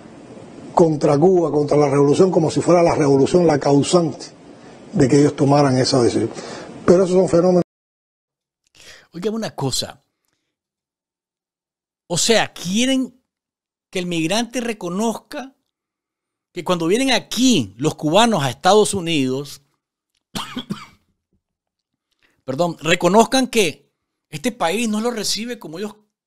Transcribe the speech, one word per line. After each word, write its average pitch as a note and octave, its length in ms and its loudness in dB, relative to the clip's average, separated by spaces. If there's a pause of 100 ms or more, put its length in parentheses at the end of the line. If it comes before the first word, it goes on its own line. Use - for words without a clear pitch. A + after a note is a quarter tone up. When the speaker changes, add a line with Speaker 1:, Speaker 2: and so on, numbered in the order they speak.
(720)
Speaker 1:
contra D#3 440 2
Cuba, E3+ 340 2
contra D3 260 0
la D3 120 2
revolución, C#3+ 420 2
como D#3+ 200 0
si C#3 100 -2
fuera E3+ 220 4
la D3+ 120 2
revolución C#3+ 520 2
la D3 120 2
causante C#3+ 840 0 (500)
de C3+ 140 2
que C#3+ 120 4
ellos C#3+ 160 4
tomaran C#3 420 2
esa C3 240 0
decisión. A2 300 0 (540)
Pero F#3 180 6
esos F3+ 120 0
son F#3 120 2
fenómenos. E3+ 360 2 (1500)
Speaker 2:
Oigan G3+ 220 -6
una G#3+ 220 -8
cosa. A#2+ 460 -6 (2000)
O F3 100 -4
sea, G3 360 0
quieren B3 680 -4 (680)
que F#3+ 100 -8
el F3+ 60 -6
migrante F#3+ 560 -4
reconozca A3+ 960 -8 (960)
que F3 120 -12
cuando E3+ 240 0
vienen B3+ 240 0
aquí G#3 680 0
los D3+ 180 -2
cubanos F#3 480 2
a C3+ 60 -2
Estados G3+ 440 2
Unidos, C#3+ 680 -4 (720)
<coughs> - 2000 -18
perdón, D#3+ 360 -4
reconozcan G3+ 680 2
que G3+ 440 -2 (380)
este D#3 220 -6
país G#3+ 380 -2
no G#3 120 -4
los A#3 120 -4
recibe A3 460 -8
como E3 200 -16
ellos G#3 160 -10 (320)